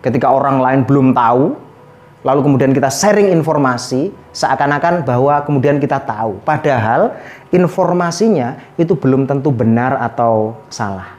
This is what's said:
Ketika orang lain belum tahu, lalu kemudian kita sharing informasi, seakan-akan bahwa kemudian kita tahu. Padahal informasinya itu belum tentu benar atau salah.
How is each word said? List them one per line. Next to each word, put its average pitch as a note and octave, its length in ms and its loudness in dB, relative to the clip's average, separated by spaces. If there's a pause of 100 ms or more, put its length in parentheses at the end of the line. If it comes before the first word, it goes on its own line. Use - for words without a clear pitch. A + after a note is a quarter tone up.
Ketika B2+ 280 0
orang C3+ 280 2
lain C3 240 2
belum C3+ 320 4
tahu, B2+ 400 2 (720)
lalu C#3 160 2
kemudian C3+ 320 2
kita C3 160 0
sharing G3+ 400 2
informasi, C#3 800 0 (240)
seakan-akan D3 720 0
bahwa C#3 400 2
kemudian C#3+ 320 0
kita C3+ 240 -2
tahu. A2 400 -6
Padahal C#3+ 720 0 (400)
informasinya F3 1040 0 (200)
itu E3 200 0
belum C3 320 0
tentu C#3 240 0
benar A#2+ 480 0
atau A2+ 640 -2
salah. G2 520 -10